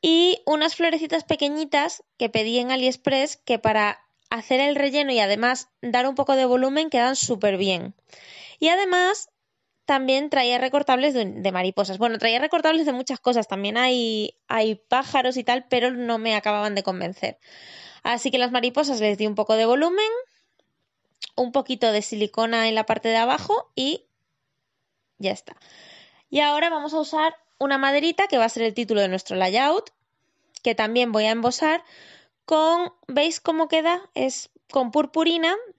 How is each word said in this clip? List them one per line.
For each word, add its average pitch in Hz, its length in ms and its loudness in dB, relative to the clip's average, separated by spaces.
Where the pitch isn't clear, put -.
Y 339 440 4
unas 302 280 0
florecitas 320 500 -2
pequeñitas 294 760 -2
que 226 140 -2
pedí 226 280 0
en 247 120 -2
AliExpress 262 680 0
que 233 220 -4
para 214 420 0
hacer 254 320 -2
el 285 160 2
relleno 277 360 0
y 233 80 2
además 220 480 0
dar 247 260 0
un 269 60 -4
poco 277 220 2
de 262 100 2
volumen 269 440 2
quedan 254 260 2
súper 208 400 0
bien. 185 380 -2
Y 311 100 2
además 370 600 0
también 269 460 0
traía 247 280 2
recortables 262 560 2
de, 226 120 0
de 185 260 -4
mariposas. 190 460 -2
Bueno, 226 200 0
traía 233 200 0
recortables 320 480 0
de 285 60 0
muchas 247 280 -6
cosas. 233 260 0
También 202 300 -4
hay, 240 600 0
hay 220 280 0
pájaros 254 600 0
y 254 80 -4
tal, 254 240 -2
pero 247 220 2
no 240 280 -4
me 220 160 0
acababan 208 400 -2
de 196 80 -4
convencer. 185 560 -6
Así 240 280 -2
que 254 80 0
las 247 140 0
mariposas 247 480 0
les 208 180 2
di 214 80 -2
un 214 80 -2
poco 214 220 2
de 226 100 4
volumen, 349 440 2
un 240 160 -2
poquito 254 400 0
de 208 100 2
silicona 226 680 -2
en 220 60 0
la 220 120 0
parte 226 220 -2
de 226 80 2
abajo 269 580 0
y 269 320 -4
ya 190 140 -2
está. - 240 -12
Y 285 100 0
ahora 294 300 2
vamos 302 240 -6
a 320 60 0
usar 320 360 0
una 277 200 0
maderita 294 480 2
que 311 120 0
va 226 60 4
a 226 40 0
ser 226 140 -4
el 220 120 0
título 220 260 0
de 196 80 2
nuestro 190 280 -4
layout, 240 540 0
que 226 120 0
también 226 380 0
voy 214 120 2
a 214 60 2
embosar 247 540 0
con, 320 480 2
¿veis 294 340 -2
cómo 320 280 0
queda? 339 460 0
Es - 360 -4
con 254 200 0
purpurina. 320 640 0